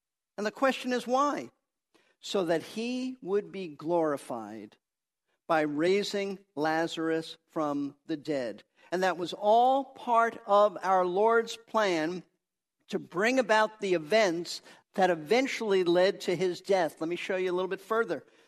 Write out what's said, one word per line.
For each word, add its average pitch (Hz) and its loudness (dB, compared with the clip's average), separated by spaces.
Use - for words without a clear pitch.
And 208 -6
the 214 -4
question 254 -2
is 240 -4
why? 269 -2
So 196 -2
that 165 0
he 254 -6
would 190 -4
be 190 -8
glorified 139 -4
by 160 2
raising 190 -2
Lazarus 160 -2
from 143 -4
the 160 -4
dead. 127 -6
And 180 -2
that 180 0
was 175 -6
all 240 4
part 226 0
of 202 4
our 185 4
Lord's 226 2
plan 180 -2
to 190 -4
bring 214 0
about 214 2
the 190 0
events 170 0
that 185 4
eventually 196 0
led 180 4
to 185 -2
his 175 -2
death. 185 0
Let 160 -6
me 175 -4
show 190 -4
you 185 -2
a 175 -2
little 185 -2
bit 185 -6
further. 185 -4